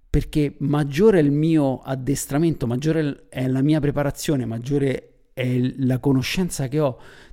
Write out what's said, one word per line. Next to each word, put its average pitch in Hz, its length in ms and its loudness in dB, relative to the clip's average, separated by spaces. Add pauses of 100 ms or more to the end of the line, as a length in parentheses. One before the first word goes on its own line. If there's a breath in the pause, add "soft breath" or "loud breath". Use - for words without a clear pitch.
perché 147 500 0
maggiore 147 600 4
è - 20 4
il 143 100 4
mio 147 500 2
addestramento, 135 840 -2
maggiore 147 640 -2
è 127 180 -4
la 131 140 0
mia 151 180 2
preparazione, 143 640 -2
maggiore 127 880 -4
è 123 120 -4
l-, 127 400 -2
la 127 140 2
conoscenza 139 680 0
che 139 120 -4
ho 139 200 -2 (340 loud breath)